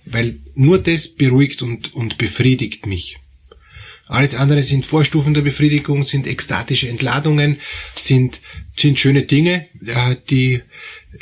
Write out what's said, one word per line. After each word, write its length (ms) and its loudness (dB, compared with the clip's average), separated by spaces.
weil 320 -4
nur 240 6
das 300 0
beruhigt 540 2
und, 340 -8
und 220 -6
befriedigt 680 -2
mich. 320 -8
Alles 280 0
andere 260 2
sind 240 0
Vorstufen 480 2
der 80 2
Befriedigung, 640 0
sind 220 -2
ekstatische 600 -4
Entladungen, 680 0
sind, 440 0
sind 220 2
schöne 240 4
Dinge, 440 0
äh, 320 0
die, 320 2